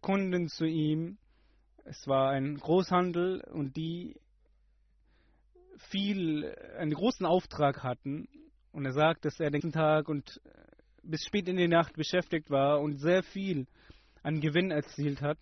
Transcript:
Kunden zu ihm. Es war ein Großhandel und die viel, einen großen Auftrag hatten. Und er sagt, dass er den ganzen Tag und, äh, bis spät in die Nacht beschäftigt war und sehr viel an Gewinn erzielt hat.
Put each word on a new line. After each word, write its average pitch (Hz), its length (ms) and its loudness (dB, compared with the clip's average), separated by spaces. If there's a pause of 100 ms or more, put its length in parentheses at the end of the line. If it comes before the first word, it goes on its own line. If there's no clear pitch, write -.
Kunden 185 480 0
zu - 160 -4
ihm. 160 540 0 (640)
Es - 240 -16
war 135 220 4
ein 139 260 -2
Großhandel 180 840 0 (100)
und 139 240 -6
die 170 400 -8 (1700)
viel, 185 640 -2 (240)
einen 156 140 -2
großen 196 340 0
Auftrag 151 560 2
hatten. 135 460 -6 (440)
Und 143 140 -6
er 131 60 -4
sagt, 156 320 2
dass 151 160 -2
er 151 100 0
den 147 100 -2
ganzen 165 120 -4
Tag 156 360 2
und, 147 360 -6
äh, - 60 -20 (520)
bis 160 220 -6
spät 190 240 -2
in 185 80 0
die 175 120 4
Nacht 165 260 4
beschäftigt 165 560 -2
war 143 300 4
und 147 180 -2
sehr 175 240 4
viel 185 440 -4 (560)
an 151 180 0
Gewinn 160 300 2
erzielt 143 500 -2
hat. 147 220 -2